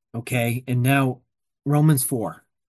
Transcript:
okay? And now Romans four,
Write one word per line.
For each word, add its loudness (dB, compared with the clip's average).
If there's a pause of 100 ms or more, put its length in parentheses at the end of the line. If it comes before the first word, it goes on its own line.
(160)
okay? -4
And 0
now 0 (460)
Romans 4
four, -6 (240)